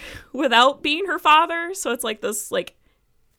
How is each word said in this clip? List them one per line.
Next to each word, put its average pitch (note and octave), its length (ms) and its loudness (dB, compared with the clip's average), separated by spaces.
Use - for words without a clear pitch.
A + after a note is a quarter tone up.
<laughs> - 240 -20
without B3+ 480 2
being D#4 240 -2
her F4+ 140 -4
father. E4+ 560 2
So C4 160 -4
it's, A#3 120 -6
like, A3 180 -6
this, A3+ 300 -6
like, - 240 -4